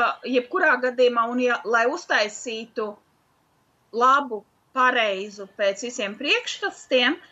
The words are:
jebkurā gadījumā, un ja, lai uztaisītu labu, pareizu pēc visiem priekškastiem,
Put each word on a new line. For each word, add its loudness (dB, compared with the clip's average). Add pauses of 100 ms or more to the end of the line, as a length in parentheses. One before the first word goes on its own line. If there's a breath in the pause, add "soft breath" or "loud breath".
(260)
jebkurā 2
gadījumā, 2
un -2
ja, 2
lai 2
uztaisītu -4 (1080)
labu, 2 (320)
pareizu 0
pēc -2
visiem -6
priekškastiem, -2 (140 soft breath)